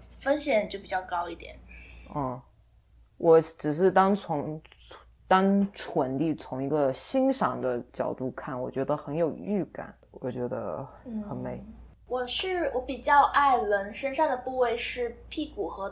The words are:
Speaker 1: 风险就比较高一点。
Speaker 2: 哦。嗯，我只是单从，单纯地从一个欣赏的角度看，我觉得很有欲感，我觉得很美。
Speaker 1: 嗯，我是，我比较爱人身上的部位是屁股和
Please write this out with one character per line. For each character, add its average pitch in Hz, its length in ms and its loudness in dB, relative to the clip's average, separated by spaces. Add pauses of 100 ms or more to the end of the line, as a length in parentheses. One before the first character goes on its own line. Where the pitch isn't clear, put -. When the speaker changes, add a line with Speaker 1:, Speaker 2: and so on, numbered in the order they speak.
(200)
Speaker 1:
风 285 180 2
险 254 300 2
就 208 100 -8
比 196 80 -14
较 185 160 -4
高 175 260 -6
一 170 60 -10
点。 - 220 -16 (560)
Speaker 2:
哦。 131 280 -4
嗯， - 20 -20 (760)
我 165 220 8
只 151 340 -4
是 180 160 4
单 190 240 6
从， 156 480 -4 (640)
单 196 460 4
纯 135 440 -2
地 156 200 0
从 131 260 -8
一 139 60 -4
个 143 240 2
欣 139 400 2
赏 123 280 0
的 123 220 -2 (100)
角 117 220 -2
度 131 160 -4
看， - 280 -8
我 123 120 -6
觉 131 140 -4
得 - 120 0
很 151 200 -8
有 165 160 2
欲 190 320 -4
感， - 280 -12 (200)
我 - 180 -6
觉 123 180 -4
得 113 380 -6 (420)
很 127 80 -8
美。 127 300 -8
Speaker 1:
嗯， 220 80 -18 (320)
我 247 220 -4
是， 359 440 -2
我 240 80 0
比 247 180 -8
较 285 260 6
爱 277 320 4
人 208 360 0
身 269 220 -6
上 311 140 4
的 254 80 0
部 254 220 -6
位 233 180 4
是 240 400 -4 (120)
屁 - 200 -6
股 165 200 -6
和 196 240 -8